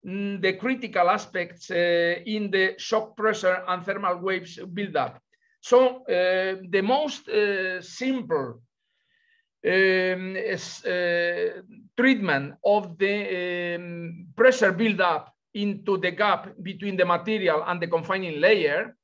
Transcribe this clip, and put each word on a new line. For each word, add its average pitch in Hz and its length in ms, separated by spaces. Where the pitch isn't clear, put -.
mm, 196 360
the 190 120
critical 202 560
aspects, 190 600
uh, 180 40
in 214 260
the 190 260
shock - 380
pressure 190 520
and 180 180
thermal 196 320
waves 190 420
buildup? 156 460
So, 254 460
uh, 185 640
the 190 140
most, 269 440
uh, 190 540
simple, 165 800
um, 185 720
is, 190 500
uh, 175 760
treatment 190 560
of 196 360
the, 180 760
um, 170 600
pressure 233 360
buildup 180 640
into 202 420
the 180 140
gap 190 500
between 190 340
the 180 100
material 175 600
and 175 160
the 170 60
confining 170 520
layer 190 640